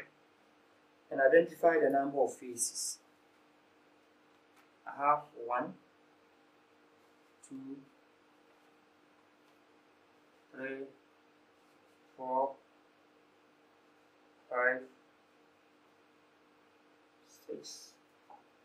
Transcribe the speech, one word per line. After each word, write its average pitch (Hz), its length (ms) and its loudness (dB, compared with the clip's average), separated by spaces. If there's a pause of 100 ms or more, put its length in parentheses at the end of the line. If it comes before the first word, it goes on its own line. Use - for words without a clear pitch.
(1080)
and 139 100 -4
identify 165 640 6
the 135 60 4
number 139 300 0
of 123 160 2
faces. - 640 -8 (1900)
I 135 160 -8
have 147 180 4 (260)
one, 131 260 -2 (1800)
two, 135 280 -14 (2750)
three, 135 300 -8 (1300)
four, 156 320 0 (2000)
five, 127 300 0 (2750)
six. - 460 -14 (720)